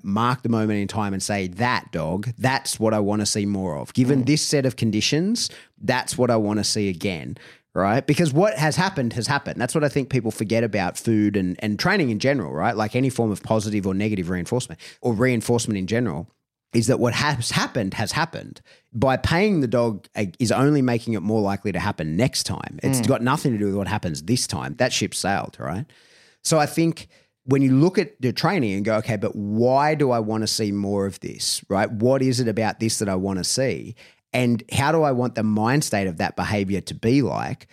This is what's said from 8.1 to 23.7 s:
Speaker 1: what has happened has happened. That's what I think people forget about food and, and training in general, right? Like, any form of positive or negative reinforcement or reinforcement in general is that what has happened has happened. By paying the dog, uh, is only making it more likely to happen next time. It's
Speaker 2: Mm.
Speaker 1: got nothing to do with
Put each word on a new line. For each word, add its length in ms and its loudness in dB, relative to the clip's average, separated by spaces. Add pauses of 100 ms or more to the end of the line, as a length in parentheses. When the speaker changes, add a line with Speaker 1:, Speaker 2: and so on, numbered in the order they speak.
Speaker 1:
what 220 4
has 220 0
happened 360 0
has 140 -4
happened. 340 -4
That's 140 -2
what 100 2
I 60 2
think 180 -2
people 220 0
forget 340 0
about 320 -2
food 400 2
and, 220 -2
and 200 -4
training 300 2
in 100 -2
general, 360 0
right? 200 0
Like, 220 -2
any 140 2
form 200 0
of 120 -4
positive 440 -2
or 60 0
negative 380 -2
reinforcement 500 -4 (220)
or 100 0
reinforcement 640 0
in 100 -4
general 400 -2 (460)
is 140 2
that 120 2
what 140 2
has 380 0
happened 420 -2
has 200 -4
happened. 500 -6 (320)
By 240 2
paying 420 2
the 80 0
dog, 380 0 (100)
uh, 80 -2 (140)
is 120 2
only 300 4
making 320 0
it 80 -2
more 220 2
likely 300 -2
to 60 -2
happen 380 -2
next 280 0
time. 380 -8
It's 200 0
Speaker 2:
Mm. 60 0
Speaker 1:
got 140 2
nothing 300 0
to 60 0
do 80 0
with 80 -2